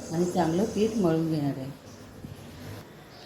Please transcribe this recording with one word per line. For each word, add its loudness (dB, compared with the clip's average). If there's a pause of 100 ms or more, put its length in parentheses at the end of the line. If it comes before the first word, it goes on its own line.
(160)
आणि 4
चांगलं 4
पीठ 2
मळून 4
घेणार 2
आहे. -6 (1500)